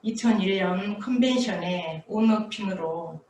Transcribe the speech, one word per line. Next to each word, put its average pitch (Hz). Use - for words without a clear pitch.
이천일 208
년 196
컨벤션의 180
오너핀으로 190